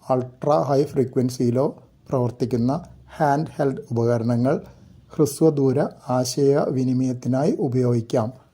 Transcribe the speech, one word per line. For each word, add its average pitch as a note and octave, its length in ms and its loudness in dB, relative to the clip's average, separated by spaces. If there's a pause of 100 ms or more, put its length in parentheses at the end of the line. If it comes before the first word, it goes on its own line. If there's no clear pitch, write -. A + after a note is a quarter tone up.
(100)
അൾട്രാ C3+ 520 0
ഹൈ C#3 220 2
ഫ്രീക്വൻസിയിലോ B2+ 800 0 (380)
പ്രവർത്തിക്കുന്ന B2 720 -2 (380)
ഹാൻഡ് D3 420 0
ഹെൽഡ് C#3 360 -2
ഉപകരണങ്ങൾ A#2+ 640 0 (540)
ഹ്രസ്വദൂര C#3+ 720 2 (300)
ആശയവിനിമയത്തിനായി C3 1500 0
ഉപയോഗിക്കാം. A#2+ 680 0 (260)